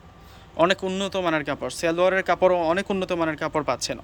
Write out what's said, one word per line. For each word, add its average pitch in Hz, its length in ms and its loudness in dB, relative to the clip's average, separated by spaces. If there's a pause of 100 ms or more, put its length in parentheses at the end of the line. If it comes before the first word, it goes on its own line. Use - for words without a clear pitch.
(560)
অনেক 185 280 2
উন্নত 190 320 -4
মানের 160 280 0
কাপড়। 135 260 -4
সালোয়ারের 180 520 2
কাপড়ও 180 340 4
অনেক 175 340 0
উন্নত 185 220 -2
মানের 160 240 0
কাপড় 151 280 -2
পাচ্ছেন, 123 400 -4